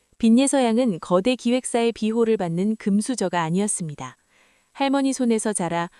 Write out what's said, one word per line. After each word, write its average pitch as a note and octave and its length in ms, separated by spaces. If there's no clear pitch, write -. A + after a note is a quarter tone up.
빈예서 C4 460
양은 A3+ 380
거대 F#3+ 340
기획사의 A#3 560
비호를 A3 460
받는 F#3 400
금수저가 G3+ 640
아니었습니다. D#3+ 720
할머니 C4+ 400
손에서 A3+ 400
자라 E3+ 380